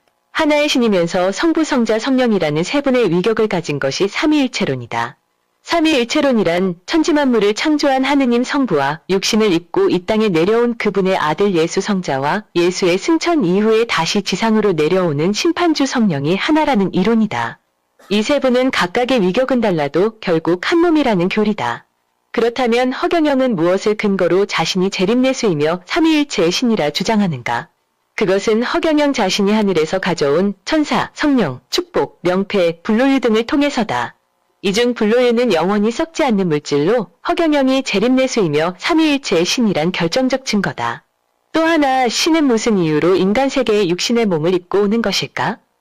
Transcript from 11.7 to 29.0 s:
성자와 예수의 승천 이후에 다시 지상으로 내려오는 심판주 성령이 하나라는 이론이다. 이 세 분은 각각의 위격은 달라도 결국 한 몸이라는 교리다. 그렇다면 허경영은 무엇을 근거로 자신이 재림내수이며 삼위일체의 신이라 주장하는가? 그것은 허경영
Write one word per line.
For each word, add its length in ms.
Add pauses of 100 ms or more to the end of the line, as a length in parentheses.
성자와 640 (140)
예수의 420
승천 460
이후에 400
다시 380
지상으로 500
내려오는 600
심판주 540
성령이 480
하나라는 580
이론이다. 680 (480)
이 120
세 200
분은 320
각각의 500
위격은 380
달라도 580
결국 540
한 80
몸이라는 480
교리다. 580 (460)
그렇다면 600
허경영은 600
무엇을 400
근거로 520
자신이 440
재림내수이며 960
삼위일체의 640
신이라 400
주장하는가? 800 (480)
그것은 480
허경영 480